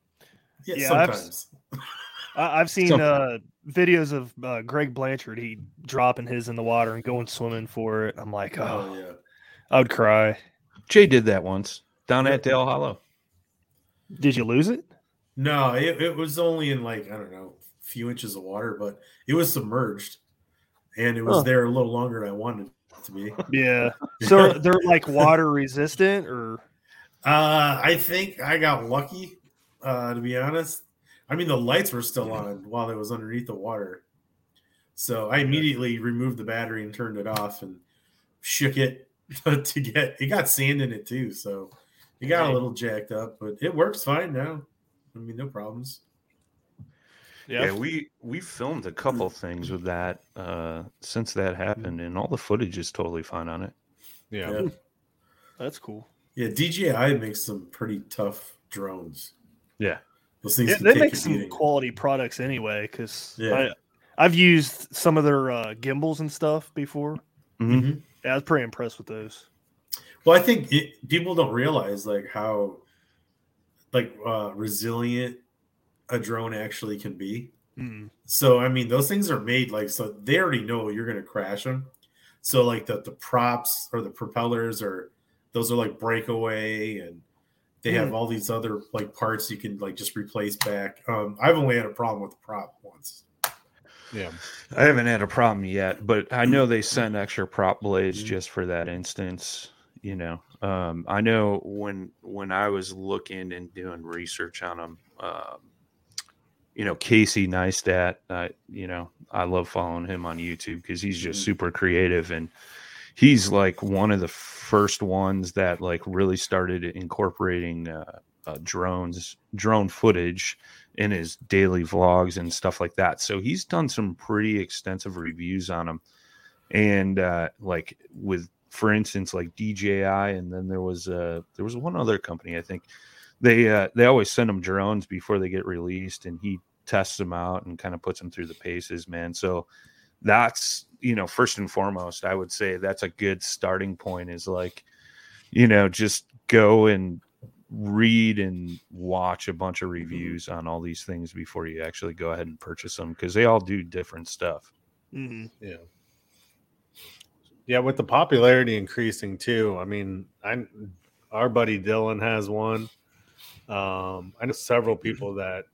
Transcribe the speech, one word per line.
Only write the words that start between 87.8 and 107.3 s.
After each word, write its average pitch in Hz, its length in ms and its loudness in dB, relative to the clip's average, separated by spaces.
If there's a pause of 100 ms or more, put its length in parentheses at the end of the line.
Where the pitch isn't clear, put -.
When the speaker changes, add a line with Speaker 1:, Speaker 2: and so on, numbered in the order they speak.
Speaker 1:
they 113 100 -2
have 110 160 0
Speaker 2:
Mm. 104 40 -6
Speaker 1:
all 113 140 -2
these 110 220 -6
other, 113 320 -4 (120)
like, 104 200 -8
parts 110 380 -4
you 107 60 -10
can, 101 200 -10
like, 98 180 -8
just - 200 -10
replace 104 420 -6
back. 98 500 -6
Um, 104 320 -4
I've 151 180 6
only 131 180 2
had 117 100 0
a 104 80 -8
problem 107 300 -4
with 95 80 -12
the - 60 -20
prop 101 440 -12
once. - 440 -20 (840)
Speaker 4:
Yeah. 95 200 -8 (440)
Speaker 3:
I 120 80 4
haven't 131 240 8
had 113 140 2
a 101 60 0
problem 107 380 2
yet, 95 420 -2
but 104 260 2
I 120 120 2
know 131 200 6
they 117 160 2
send 107 340 -2
extra 101 320 -4
prop 95 340 0
blades 98 400 0
Speaker 1:
Mm-hmm. - 20 -10
Speaker 3:
just 98 260 -6
for 92 160 -4
that 85 220 -4
instance, 92 840 -10 (300)
you 98 140 -10
know. 85 260 -8 (200)
Um, 90 460 -4
I 101 140 0
know 107 420 4
when, 101 480 -10 (100)
when 98 300 -10
I 101 180 0
was 95 240 -4
looking 95 580 -8
and 87 220 -14
doing 90 300 -12
research 85 600 -10
on 87 160 -8
'em, 82 180 -14 (220)
um, - 520 -14 (1040)
you 107 100 -4
know, 90 100 -2
Casey 107 520 4